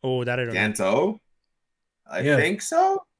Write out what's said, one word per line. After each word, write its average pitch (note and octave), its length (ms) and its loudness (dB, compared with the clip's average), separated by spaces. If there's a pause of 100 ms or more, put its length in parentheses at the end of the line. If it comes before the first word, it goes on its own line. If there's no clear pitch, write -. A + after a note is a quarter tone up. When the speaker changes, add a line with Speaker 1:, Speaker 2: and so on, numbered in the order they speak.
Speaker 1:
Oh, B2+ 200 -2
that B2 160 -4
I B2 60 -2
don't A#2 80 -6
know. - 60 -2
Speaker 2:
Ganto? A2 600 0 (880)
I D#2 100 -8
Speaker 3:
Yeah. C#3+ 180 2
Speaker 2:
think F3 240 0
so. F#4+ 420 0 (160)